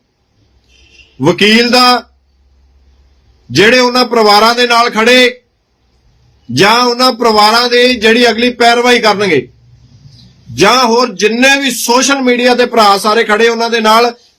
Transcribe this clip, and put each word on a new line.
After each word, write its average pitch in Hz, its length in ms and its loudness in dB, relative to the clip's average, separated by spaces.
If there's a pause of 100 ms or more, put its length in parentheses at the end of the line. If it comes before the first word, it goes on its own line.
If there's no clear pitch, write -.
(1200)
ਵਕੀਲ 214 480 0
ਦਾ, 247 400 0 (1400)
ਜਿਹੜੇ 208 280 0
ਉਹਨਾਂ 247 260 0
ਪਰਿਵਾਰਾਂ 226 500 2
ਦੇ 240 120 0
ਨਾਲ 240 240 0
ਖੜੇ 240 500 0 (1120)
ਜਾਂ 202 280 0
ਉਹਨਾਂ 247 320 0
ਪਰਿਵਾਰਾਂ 226 560 0
ਦੀ 247 260 2
ਜਿਹੜੀ 233 360 0
ਅਗਲੀ 233 200 -2
ਪੈਰਵਾਈ 240 480 0
ਕਰਨਗੇ, 196 500 -2 (1080)
ਜਾਂ 233 300 0
ਹੋਰ 240 300 -2
ਜਿੰਨੇ 240 460 0
ਵੀ 277 100 -4
ਸੋਸ਼ਲ 262 520 -2
ਮੀਡੀਆ 247 320 0
ਤੇ 247 120 0
ਭਰਾ 208 320 2
ਸਾਰੇ 214 260 -2
ਖੜੇ 220 240 0
ਉਹਨਾਂ 226 220 -4
ਦੇ 233 100 -4
ਨਾਲ, 233 340 2 (240)